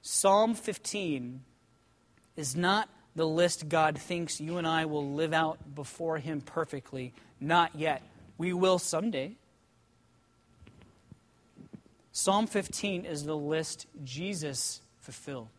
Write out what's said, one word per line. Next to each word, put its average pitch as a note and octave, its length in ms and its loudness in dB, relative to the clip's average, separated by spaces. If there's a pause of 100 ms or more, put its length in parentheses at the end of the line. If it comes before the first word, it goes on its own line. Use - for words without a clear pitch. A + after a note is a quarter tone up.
Psalm G#3 520 4
fifteen D3 880 -4 (920)
is C#3 200 -4
not F#3 340 2 (260)
the D#3+ 120 2
list D#3+ 420 2
God D#3 280 4
thinks E3+ 420 -4
you D#3+ 180 -4
and E3 100 0
I D#3+ 180 2
will D3 280 -2
live D#3 200 0
out D#3+ 400 0
before D#3+ 460 -4
him D3 220 -4
perfectly. C3 720 -6 (280)
Not E3 360 4
yet. D3+ 280 -2 (340)
We F3 160 -2
will F#3 240 6
someday. F3 580 -2 (2750)
Psalm G3+ 340 4
fifteen G3 580 -2
is D3 200 -6
the D3 120 -4
list D3+ 520 -2 (160)
Jesus D3+ 800 -6 (180)
fulfilled. B2 600 -12